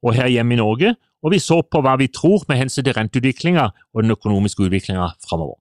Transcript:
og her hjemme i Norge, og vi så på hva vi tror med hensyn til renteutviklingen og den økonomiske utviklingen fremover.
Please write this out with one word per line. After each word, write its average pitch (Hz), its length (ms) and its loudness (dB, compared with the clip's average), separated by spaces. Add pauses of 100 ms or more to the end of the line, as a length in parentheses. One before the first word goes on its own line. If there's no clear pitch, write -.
og 120 100 0
her 123 140 2
hjemme 120 260 2
i 120 40 2
Norge, 117 380 2 (280)
og 156 80 0
vi 202 60 2
så 165 240 0
på 156 200 -2
hva 131 160 2
vi 135 100 0
tror 190 420 0
med 139 80 0
hensyn 131 260 -2
til 131 100 0
renteutviklingen 131 760 0 (220)
og 110 80 -2
den 113 100 2
økonomiske 101 560 0
utviklingen 92 440 -4 (160)
fremover. 80 340 -6